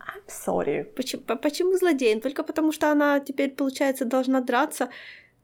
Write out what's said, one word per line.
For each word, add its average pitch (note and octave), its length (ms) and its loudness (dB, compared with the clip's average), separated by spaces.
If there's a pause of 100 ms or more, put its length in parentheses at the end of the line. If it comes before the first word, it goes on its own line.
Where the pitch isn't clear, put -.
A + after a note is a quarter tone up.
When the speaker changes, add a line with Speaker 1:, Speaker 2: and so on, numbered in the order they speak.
Speaker 1:
I'm - 280 -14
sorry. D#3 560 -2
Speaker 2:
Поче-, - 340 -6
по-, - 180 -4
почему F4 400 0
злодеем? C4 440 2
Только C#4+ 220 -4
потому, D#4 300 0
что D4+ 180 2
она D4 300 4
теперь, C#4 300 -2
получается, C4+ 540 0
должна C4 360 2
драться? B3+ 480 0 (560)